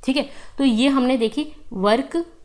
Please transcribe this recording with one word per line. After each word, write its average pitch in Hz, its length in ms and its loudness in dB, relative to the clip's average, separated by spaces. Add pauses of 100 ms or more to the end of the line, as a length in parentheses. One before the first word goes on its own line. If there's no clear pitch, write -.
ठीक 262 120 0
है। 285 80 0 (320)
तो 277 60 0
ये 247 240 4
हमने 262 300 2
देखी 226 300 -2 (260)
वर्क 208 420 0 (300)